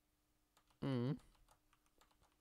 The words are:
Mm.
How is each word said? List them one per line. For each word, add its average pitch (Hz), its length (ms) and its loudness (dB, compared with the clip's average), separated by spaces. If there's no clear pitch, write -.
Mm. 131 360 0